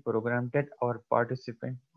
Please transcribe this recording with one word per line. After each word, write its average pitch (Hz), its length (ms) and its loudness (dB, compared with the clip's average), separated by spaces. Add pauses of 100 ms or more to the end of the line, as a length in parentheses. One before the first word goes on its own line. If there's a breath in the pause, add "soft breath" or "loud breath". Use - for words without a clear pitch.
program 117 360 2
that 143 220 0 (180)
our 120 100 2
participant 120 840 -2 (200)